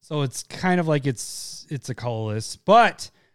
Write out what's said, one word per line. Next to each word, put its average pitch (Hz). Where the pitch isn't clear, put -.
So 151
it's 131
kind 180
of 165
like 147
it's, -
it's 139
a 117
colorless, 110
but 208